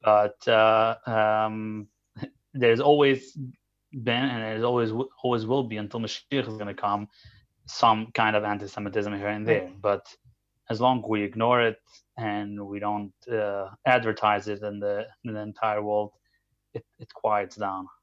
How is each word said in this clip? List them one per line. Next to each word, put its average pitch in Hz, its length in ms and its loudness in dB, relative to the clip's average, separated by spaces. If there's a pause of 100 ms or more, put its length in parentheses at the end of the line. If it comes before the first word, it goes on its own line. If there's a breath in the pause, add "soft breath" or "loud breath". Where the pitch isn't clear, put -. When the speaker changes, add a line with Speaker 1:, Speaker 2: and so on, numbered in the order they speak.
Speaker 1:
But, 104 440 4
uh, 113 480 6 (100)
um, 107 800 0 (280)
<laughs> - 380 -16
there's 120 260 4
always 143 580 4 (540)
been, 123 320 -2
and 120 180 -4
there's 110 220 -4
always 120 260 2
w-, 123 200 -4 (140)
always 120 220 0
will 131 180 0
be 113 140 -6
until 107 220 -8
Mashiach 123 480 -4
is 110 100 -10
gonna 101 160 -8
come, 104 340 -2 (600 soft breath)
some 110 460 2
kind 110 220 2
of 107 80 2
anti-Semitism 104 720 -4
here 101 120 -6
and 107 180 -4
Speaker 2:
Right. 110 160 2
Speaker 1:
there. 90 100 -12 (100)
But 101 260 -2 (640)
as 113 100 -6
long 127 200 2
as 104 100 -10
we 107 120 0
ignore 113 400 2
it 113 160 0 (400)
and 104 480 -8
we 101 140 -10
don't, 104 340 -4 (160)
uh, 101 400 -4 (160)
advertise 107 640 2
it 104 160 -8
in 104 160 -8
the, 104 260 -4 (200)
in 113 80 -8
the 107 80 -8
entire 107 400 -4
world, 104 320 -2 (600)
it, - 120 -12 (120)
it - 160 -20
quiets 104 440 -2
down. 95 300 -6 (160)